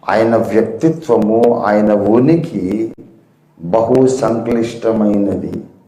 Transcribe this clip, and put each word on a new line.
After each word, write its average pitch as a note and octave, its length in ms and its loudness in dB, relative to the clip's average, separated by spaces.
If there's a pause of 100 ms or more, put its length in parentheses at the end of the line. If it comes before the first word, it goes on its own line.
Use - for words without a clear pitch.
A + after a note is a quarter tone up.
ఆయన A2+ 260 2
వ్యక్తిత్వము, A#2 1300 0
ఆయన G#2+ 280 2
ఉనికి A2 1000 0 (680)
బహు A2+ 480 2
సంక్లిష్టమైనది. A2+ 1600 -2 (240)